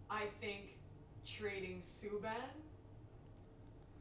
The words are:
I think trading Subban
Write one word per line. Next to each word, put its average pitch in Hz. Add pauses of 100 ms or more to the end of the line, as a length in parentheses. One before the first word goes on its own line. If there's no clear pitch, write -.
(100)
I 214 (160)
think 202 (500)
trading 190
Subban 220 (1500)